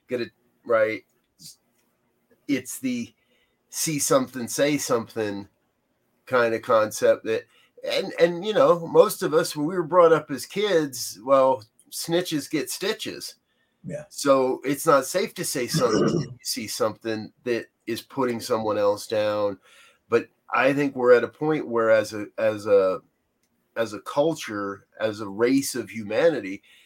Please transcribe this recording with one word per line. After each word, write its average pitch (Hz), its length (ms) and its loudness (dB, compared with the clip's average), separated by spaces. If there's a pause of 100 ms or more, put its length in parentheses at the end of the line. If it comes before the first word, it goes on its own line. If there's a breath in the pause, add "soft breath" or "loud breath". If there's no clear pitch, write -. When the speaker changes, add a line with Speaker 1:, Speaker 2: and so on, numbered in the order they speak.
Speaker 1:
gonna, 120 180 -6 (380)
right? 110 380 0 (1500)
It's 131 320 -4
the 123 320 -6 (560)
see 156 320 -4
something, 127 480 0
say 143 300 0
something 110 680 -4 (800)
kind 117 280 2
of 110 80 -4
concept 110 640 2
that, 110 200 -4 (440 soft breath)
and, 151 320 -4
and, 175 240 2
you 214 80 -2
know, 165 340 4
most 165 360 6
of 156 100 -2
us, 160 240 0
when 147 100 -2
we 185 80 -4
were 180 80 -2
brought 165 300 6
up 151 180 2
as 131 140 -8
kids, 165 800 -2
well, 135 400 4 (260)
snitches 165 600 -4
get 135 200 -4
stitches. - 640 -8 (480)
Speaker 2:
Yeah. - 260 -12
Speaker 1:
So 131 540 0
it's 143 220 -4
not 139 200 4
safe 208 280 -4
to 170 100 -10
say 123 220 -4
something 190 540 0
if 131 60 -6
you - 160 -18
see 113 240 -8
something 110 640 -6 (120)
that 117 220 -2 (200)
is 113 160 -6
putting 123 380 -4
someone 110 360 -2
else 104 300 0
down. 104 520 -2 (520 soft breath)
But 113 180 2 (240)
I 127 220 2
think 143 200 -2
we're 123 200 6
at 117 100 6
a 110 40 -6
point 151 380 -4
where 113 240 0
as 110 220 2
a, 104 140 -8 (100)
as 107 300 -2
a, 95 340 4 (760)
as 113 180 -4
a 101 60 -12
culture, 107 840 -4 (140)
as 107 200 -4
a 104 80 -8
race 127 460 0
of 117 140 -6
humanity, 107 760 -2 (240 soft breath)